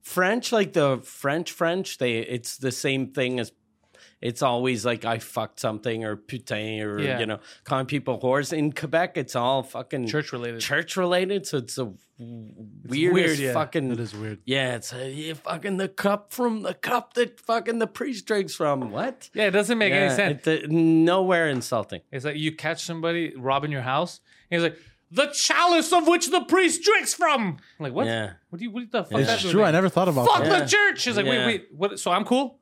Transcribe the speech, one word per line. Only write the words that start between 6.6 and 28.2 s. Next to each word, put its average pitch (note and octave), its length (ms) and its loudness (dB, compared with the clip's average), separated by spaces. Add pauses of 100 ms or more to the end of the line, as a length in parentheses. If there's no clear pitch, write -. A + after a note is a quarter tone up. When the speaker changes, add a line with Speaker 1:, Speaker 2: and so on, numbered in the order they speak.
Speaker 1:
or, G#2 180 -6
Speaker 2:
Yeah. C3 200 -2
Speaker 1:
you A2+ 80 -2
know, G#2+ 120 -6 (260)
"Calling C3+ 200 -2
people C3 340 -4
whores." C3 320 0
In D3+ 200 0
Quebec, D#3+ 460 -2
it's - 180 -6
all B2+ 260 0
fucking B2+ 460 -8
Speaker 2:
Church C#3+ 240 -4
related. A#2+ 300 -8
Speaker 1:
church D#3 360 -2
related, F#3 480 0
so - 140 -4
it's - 160 -10
the C3 100 -4
w-, F#2+ 140 -14 (840)
Speaker 2:
It's A#2 80 -16
Speaker 1:
weirdest E3 220 4
Speaker 2:
weird, E3+ 260 4
yeah. C3+ 140 0
Speaker 1:
fucking C#3 380 -2
Speaker 3:
It A#2 80 -4
is G#2 160 -8
weird. G#2+ 280 -8
Speaker 1:
Yeah, C3 340 0
it's, - 140 -10
uh, C3 220 -10
"You D#3 220 -8
fucking F3 420 -6
the F#3+ 100 -2
cup G3+ 440 -2
from A3+ 320 -2
the F#3 100 -6
cup - 400 -4
that A#3+ 260 0
fucking A3+ 380 -2
the A3+ 80 2
priest A3 400 -8
drinks G3 300 -2
from." C#3 340 0
What? G3+ 460 -6
Speaker 2:
Yeah, G#3+ 120 2
it F#3 40 2
doesn't G#3 260 2
make G3+ 160 4
any F#3+ 140 4
Speaker 1:
Yeah, C3 80 2
Speaker 2:
sense. E3 320 0
Speaker 1:
it, D#3+ 160 2
uh, D3 80 -8
nowhere E3 800 6
insulting. A2+ 520 -4 (100)
Speaker 2:
It's C3 140 -8
like D3 120 -4
you D#3 160 -2
catch D#3+ 320 -6
somebody E3 520 -4
robbing C3+ 340 0
your C3+ 120 -4
house, C#3+ 360 -2 (300)
and E3+ 100 0
he's E3+ 120 2
like, - 80 -18 (320)
"The C4 160 2
chalice D#4+ 680 2
of E4 140 6
which E4+ 240 4
the F4 100 4
priest F4 400 2
drinks G4 320 2
from." B3+ 440 2 (200)
I'm D#3 60 -8
like, B2+ 100 -6
"What? A#2 140 0
Speaker 1:
Yeah. A2+ 240 -2 (180)